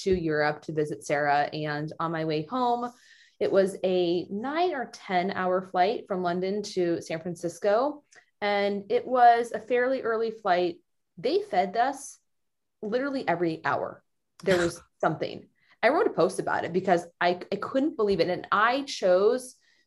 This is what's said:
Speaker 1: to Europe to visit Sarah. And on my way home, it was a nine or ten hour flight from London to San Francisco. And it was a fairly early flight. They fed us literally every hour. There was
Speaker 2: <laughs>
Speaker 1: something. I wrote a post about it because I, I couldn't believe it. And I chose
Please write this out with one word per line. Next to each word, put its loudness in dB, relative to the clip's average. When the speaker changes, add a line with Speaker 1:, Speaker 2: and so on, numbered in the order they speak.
Speaker 1:
to 2
Europe 0
to -8
visit -4
Sarah. 2
And -6
on -4
my -4
way -2
home, -2
it 0
was 2
a 0
nine -2
or -6
ten -2
hour 0
flight 0
from -4
London -2
to -2
San -6
Francisco. -2
And 0
it 0
was 6
a -4
fairly 0
early -2
flight. 0
They 0
fed -2
us -2
literally -4
every 0
hour. -4
There 4
was -2
Speaker 2:
<laughs> -20
Speaker 1:
something. -4
I 4
wrote 2
a -4
post 0
about -2
it -6
because 2
I, 0
I -4
couldn't -2
believe 2
it. 2
And -4
I 2
chose 2